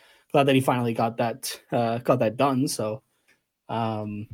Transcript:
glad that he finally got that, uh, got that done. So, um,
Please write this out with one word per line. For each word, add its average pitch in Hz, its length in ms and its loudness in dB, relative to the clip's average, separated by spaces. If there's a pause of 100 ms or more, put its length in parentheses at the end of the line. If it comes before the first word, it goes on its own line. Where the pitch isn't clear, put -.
(320)
glad 143 120 6
that 135 100 4
he 131 60 4
finally 123 320 0
got 117 240 -2
that, - 420 -4 (140)
uh, 117 260 0
got 123 200 2
that 113 180 0
done. 135 320 2
So, 110 340 -6 (680)
um, 107 640 -4